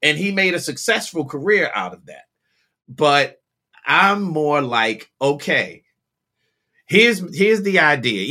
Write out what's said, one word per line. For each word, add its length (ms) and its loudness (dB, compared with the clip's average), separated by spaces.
And 140 2
he 160 -4
made 220 0
a 60 -4
successful 640 -4
career 500 -2
out 200 -6
of 120 -20
that. 180 -20
But 540 0
I'm 380 2
more 400 0
like, 480 -2
"Okay, 640 -2
here's, 500 2
here's 260 2
the 180 2
idea. 500 2